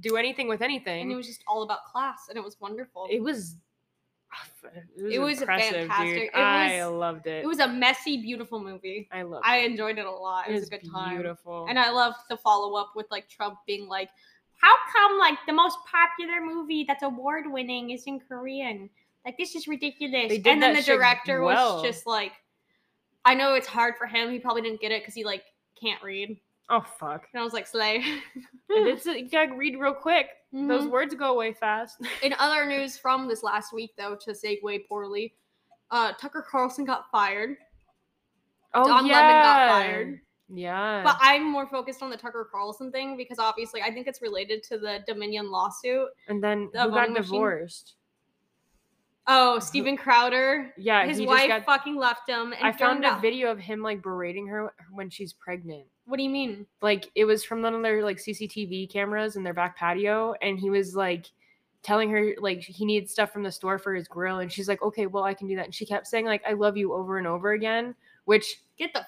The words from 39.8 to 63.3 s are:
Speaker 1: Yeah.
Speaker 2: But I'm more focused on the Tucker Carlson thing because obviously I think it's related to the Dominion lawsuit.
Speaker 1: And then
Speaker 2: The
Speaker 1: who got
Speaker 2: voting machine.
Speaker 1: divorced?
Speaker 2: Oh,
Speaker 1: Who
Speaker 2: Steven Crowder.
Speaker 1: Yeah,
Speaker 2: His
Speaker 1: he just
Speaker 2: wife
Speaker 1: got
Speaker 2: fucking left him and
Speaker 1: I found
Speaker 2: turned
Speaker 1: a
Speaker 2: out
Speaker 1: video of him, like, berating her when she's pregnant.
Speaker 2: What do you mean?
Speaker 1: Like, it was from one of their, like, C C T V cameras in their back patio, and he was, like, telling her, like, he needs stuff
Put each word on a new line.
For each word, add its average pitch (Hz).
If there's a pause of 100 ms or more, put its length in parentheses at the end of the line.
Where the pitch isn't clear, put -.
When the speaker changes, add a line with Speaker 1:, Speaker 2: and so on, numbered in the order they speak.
Speaker 1:
Yeah. 190
Speaker 2:
But -
I'm 285
more 277
focused 262
on 262
the 233
Tucker 233
Carlson 214
thing 269
because 247
obviously 220
I 220
think 247
it's 254
related 208
to 226
the 208
Dominion 208
lawsuit. 247 (180)
Speaker 1:
And 208
then 208
Speaker 2:
The 240
Speaker 1:
who 226
got 214
Speaker 2:
voting 233
machine. 190
Speaker 1:
divorced? 180 (1300)
Speaker 2:
Oh, 254
Speaker 1:
Who 226
Speaker 2:
Steven 269
Crowder. 254
Speaker 1:
Yeah, 202
Speaker 2:
His 202
Speaker 1:
he 214
just 254
Speaker 2:
wife 262
Speaker 1:
got 220
Speaker 2:
fucking 285
left 247
him 240
and -
Speaker 1:
I 220
found 262
Speaker 2:
turned -
Speaker 1:
a 277
Speaker 2:
out 196
Speaker 1:
video 233
of 214
him, 214
like, 208
berating 185
her 214 (180)
when 190
she's 190
pregnant. 165 (180)
Speaker 2:
What 254
do 269
you 269
mean? 240 (140)
Speaker 1:
Like, 202
it 214
was 214
from 226
one 226
of 226
their, 214
like, 196
C 214
C 214
T 208
V 190
cameras 208
in 196
their 175
back 175
patio, 208
and 196
he 196
was, 196
like, 180 (560)
telling 214
her, 214
like, 190
he 180
needs 208
stuff 208